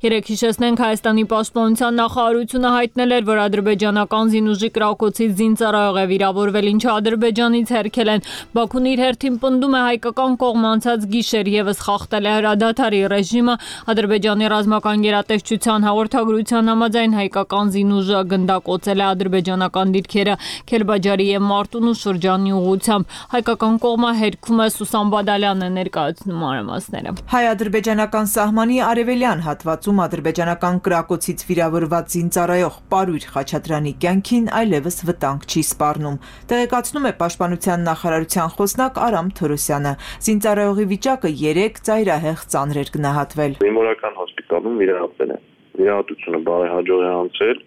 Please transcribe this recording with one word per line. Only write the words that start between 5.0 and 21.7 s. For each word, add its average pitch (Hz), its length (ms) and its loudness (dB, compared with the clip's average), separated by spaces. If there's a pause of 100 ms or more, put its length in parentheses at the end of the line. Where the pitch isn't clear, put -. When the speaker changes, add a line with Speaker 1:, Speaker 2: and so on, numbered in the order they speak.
Speaker 1:
զինծառայող 208 600 2
է - 100 2
վիրավորվել, 196 600 0
ինչը 226 200 2
Ադրբեջանից 226 840 2
հերքել 214 360 0
են։ 208 120 0 (320)
Բաքուն 247 360 0
իր 247 100 2
հերթին 254 400 0
պնդում 262 340 2
է, 254 60 2 (100)
հայկական 240 400 0 (100)
կողմը 226 300 2
անցած 220 400 0
գիշեր 214 400 0
ևս 208 340 0
խախտել 202 400 -2
է 208 140 2
հրադադարի 214 600 2 (100)
ռեժիմը։ 233 420 2 (380)
Ադրբեջանի 214 540 2 (100)
ռազմական 214 500 0
գերատեսչության 214 840 0
հաղորդագրության 220 800 2
համաձայն, 226 480 2
հայկական 196 560 0
զինուժը 202 440 2 (120)
գնդակոծել 190 720 0
է 196 100 2
ադրբեջանական 185 840 0
դիրքերը 202 340 0 (400)
Քելբաջարի 202 580 2
և 196 160 2
Մարտունու 208 540 0